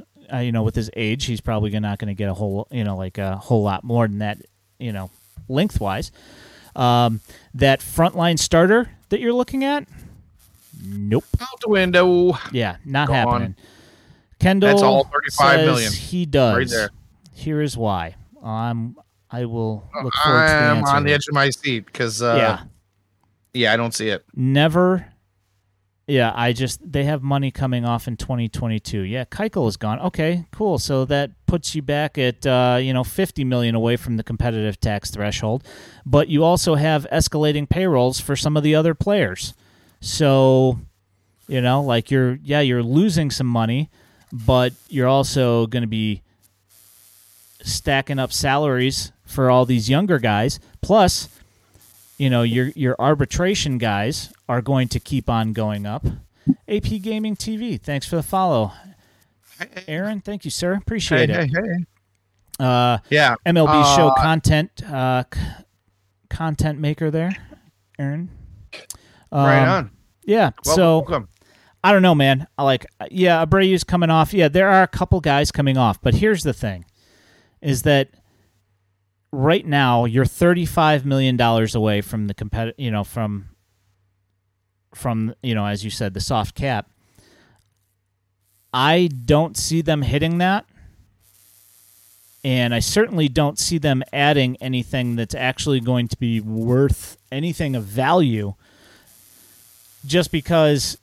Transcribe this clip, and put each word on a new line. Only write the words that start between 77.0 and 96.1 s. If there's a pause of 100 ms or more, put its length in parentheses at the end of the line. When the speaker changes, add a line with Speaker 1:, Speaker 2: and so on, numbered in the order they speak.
Speaker 1:
is
that (1200)
right
now
you're
thirty-five
million
dollars
away
from
the
competi-,
you
know,
from, (1500)
from,
you
know,
as
you
said,
the
soft
cap. (1800)
I (160)
don't
see
them
hitting
that, (1800)
and
I
certainly
don't
see
them (100)
adding
anything
that's
actually
going
to